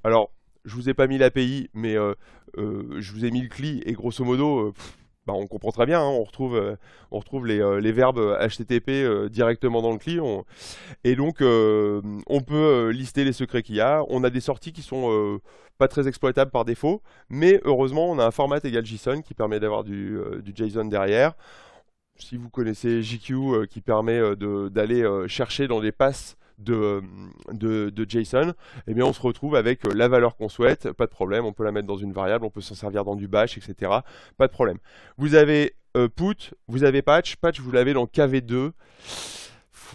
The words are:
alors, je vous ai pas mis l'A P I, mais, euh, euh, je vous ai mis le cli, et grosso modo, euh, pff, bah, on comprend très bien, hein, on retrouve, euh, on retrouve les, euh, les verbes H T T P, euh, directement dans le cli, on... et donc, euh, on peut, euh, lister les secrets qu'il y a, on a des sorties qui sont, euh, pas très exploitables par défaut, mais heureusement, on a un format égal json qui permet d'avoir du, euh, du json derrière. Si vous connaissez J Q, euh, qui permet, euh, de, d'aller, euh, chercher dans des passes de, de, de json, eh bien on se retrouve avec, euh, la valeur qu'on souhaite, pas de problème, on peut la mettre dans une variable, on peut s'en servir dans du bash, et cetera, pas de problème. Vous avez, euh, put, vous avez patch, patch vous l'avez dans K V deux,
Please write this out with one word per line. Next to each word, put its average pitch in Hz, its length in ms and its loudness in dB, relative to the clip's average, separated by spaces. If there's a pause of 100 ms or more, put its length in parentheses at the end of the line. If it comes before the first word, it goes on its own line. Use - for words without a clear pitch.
alors, 110 280 2 (340)
je 107 80 -14
vous 123 140 -8
ai 135 60 2
pas 135 120 4
mis 135 100 0
l'A 131 140 6
P 131 140 0
I, 131 300 -4
mais, 110 220 -2
euh, 101 180 0 (440)
euh, 101 400 -6
je 101 140 -10
vous 110 120 -6
ai 120 60 0
mis 123 100 -2
le 123 80 -6
cli, 135 380 -8
et 120 60 -4
grosso 117 320 -6
modo, 135 340 2
euh, 107 140 -2
pff, - 240 -18 (280)
bah, 98 80 -6
on 101 140 -6
comprend 104 240 -8
très 120 160 2
bien, 165 140 2
hein, 143 80 0
on 123 160 0
retrouve, 127 320 -6
euh, 104 180 -2 (380)
on 107 80 -6
retrouve 127 260 -8
les, 104 140 0
euh, 101 180 2
les 110 140 2
verbes 127 260 4
H 104 380 0
T 117 80 -8
T 117 160 0
P, 135 240 -2
euh, 104 240 0
directement 117 520 0
dans 113 120 0
le 110 60 -4
cli, 170 200 -6
on... 110 260 -4 (600)
et 127 100 4
donc, 143 260 -2
euh, 107 640 4 (240)
on 139 140 0
peut, 131 160 -6
euh, 127 360 4
lister 131 300 -4
les 135 100 2
secrets 120 300 -4
qu'il 107 140 -6
y 104 40 2
a, 147 280 4
on 127 160 0
a 123 60 4
des 123 100 -4
sorties 147 320 -6
qui 151 100 -18
sont, 127 300 -4
euh, 104 260 0 (400)
pas 135 80 4
très 139 220 0
exploitables 135 420 0
par 117 140 0
défaut, 147 360 -2 (280)
mais 165 360 6
heureusement, 139 460 2
on 156 80 -4
a 117 80 6
un 113 60 2
format 147 320 0
égal 117 200 -2
json 127 380 -6
qui - 120 -16
permet 107 260 -2
d'avoir 107 240 -2
du, 101 320 -8
euh, - 260 -8
du 101 100 -14
json 107 340 -4
derrière. 104 480 2 (800)
Si - 200 -14
vous 120 140 -14
connaissez 117 540 -2
J 113 160 -8
Q, 131 140 -6
euh, 131 320 0
qui 101 160 -14
permet, 113 360 2
euh, 104 160 2
de, 101 340 -4
d'aller, 110 360 0
euh, 98 240 0
chercher 131 400 -4
dans 113 120 -2
des 107 120 -2
passes - 440 -2 (200)
de, 104 460 -2 (500)
de, 107 380 -2
de 107 180 -6
json, 127 460 0 (320)
eh 113 80 -4
bien 120 100 2
on 139 80 4
se - 80 -8
retrouve 139 360 -2
avec, 120 280 0
euh, 101 80 0
la 117 160 4
valeur 120 280 4
qu'on 107 120 -6
souhaite, 127 440 0
pas 120 120 -2
de 107 60 -4
problème, 101 340 -2
on 107 80 -6
peut 110 120 -6
la 104 80 -2
mettre 104 140 -4
dans 98 120 -6
une 98 160 -8
variable, 104 320 -2
on 104 40 -8
peut 101 120 -14
s'en 104 120 -16
servir 101 300 -4
dans 104 100 -4
du 101 140 -8
bash, 107 300 0
et - 20 -18
cetera, 104 460 -2 (320)
pas 135 80 4
de - 60 0
problème. 101 260 -2 (400)
Vous 147 160 2
avez, 147 400 6 (240)
euh, 120 100 4
put, - 460 -4 (140)
vous 131 160 0
avez 135 180 6
patch, 160 340 4
patch 165 240 -2
vous 127 120 -10
l'avez 127 200 4
dans 127 140 0
K - 140 0
V 135 200 2
deux, 127 320 -2 (1200)